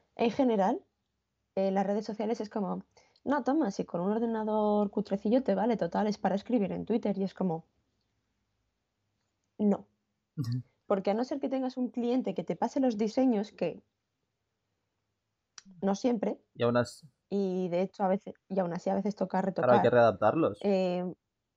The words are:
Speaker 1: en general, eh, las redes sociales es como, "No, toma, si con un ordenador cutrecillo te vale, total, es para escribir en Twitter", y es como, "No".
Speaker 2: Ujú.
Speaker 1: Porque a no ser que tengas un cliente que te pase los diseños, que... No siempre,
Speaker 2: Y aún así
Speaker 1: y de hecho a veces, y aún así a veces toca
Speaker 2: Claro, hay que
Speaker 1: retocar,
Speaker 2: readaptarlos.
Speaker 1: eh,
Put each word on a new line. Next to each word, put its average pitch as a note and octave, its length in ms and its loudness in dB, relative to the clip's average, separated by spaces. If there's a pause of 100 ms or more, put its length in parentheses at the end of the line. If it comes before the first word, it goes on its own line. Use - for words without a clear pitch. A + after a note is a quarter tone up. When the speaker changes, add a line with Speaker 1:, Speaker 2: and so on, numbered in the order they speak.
(160)
Speaker 1:
en A3+ 160 0
general, A#3 520 2 (720)
eh, G3 160 0
las F#3+ 140 0
redes G#3 200 -2
sociales A3 340 -4
es G#3+ 100 -8
como, F#3+ 340 -4 (400)
"No, C#4 200 -2
toma, C4+ 280 0
si - 140 -6
con E3+ 160 -6
un G3 100 0
ordenador G#3+ 800 0
cutrecillo G#3 540 0
te G3+ 120 0
vale, G#3+ 220 0
total, F#3+ 300 -2
es G#3 100 -4
para F#3 180 -2
escribir G3+ 360 0
en F3 140 -6
Twitter", G#3 320 -2
y F#3+ 60 0
es F#3 100 -6
como, E3+ 320 -4 (1900)
"No". G#3 280 2 (500)
Speaker 2:
Ujú. B2 260 -4 (260)
Speaker 1:
Porque G3 240 2
a - 60 2
no A#3 100 0
ser D4 120 -4
que C4 140 -4
tengas B3+ 280 -2
un B3 140 -4
cliente A#3+ 400 0
que F3+ 120 -4
te E3+ 140 -2
pase A#3+ 180 -2
los B3 240 2
diseños, G#3+ 540 0
que... F3 100 0 (2250)
No G3 120 0
siempre, A3+ 460 -2 (140)
Speaker 2:
Y A#2+ 100 -2
aún A#2+ 120 2
así A#2+ 300 -2 (240)
Speaker 1:
y F#3 400 -2
de F3 120 0
hecho G3 220 -4
a F#3 40 2
veces, F#3+ 260 -2 (140)
y F#3+ 120 -2
aún F3+ 140 -2
así F3+ 160 -4
a G3 40 0
veces G3 220 -2
toca F#3 260 -2 (160)
Speaker 2:
Claro, B2 160 4
hay A#2 80 6
que A#2 80 4
Speaker 1:
retocar, - 0 -
Speaker 2:
readaptarlos. A#2 680 4
Speaker 1:
eh, F#3 440 0 (520)